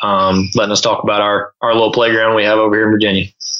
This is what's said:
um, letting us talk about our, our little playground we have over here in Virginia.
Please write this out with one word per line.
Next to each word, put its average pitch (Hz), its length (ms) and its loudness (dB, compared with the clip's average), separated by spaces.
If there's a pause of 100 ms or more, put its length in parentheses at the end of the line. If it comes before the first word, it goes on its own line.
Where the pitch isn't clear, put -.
um, 95 520 0
letting 104 180 0
us 98 80 -2
talk 110 240 -2
about 104 160 0
our, 104 400 -2
our 117 140 0
little 113 180 2
playground 113 420 2
we 107 100 2
have 107 140 2
over 107 160 2
here 107 120 2
in 107 60 2
Virginia. 101 340 0 (340)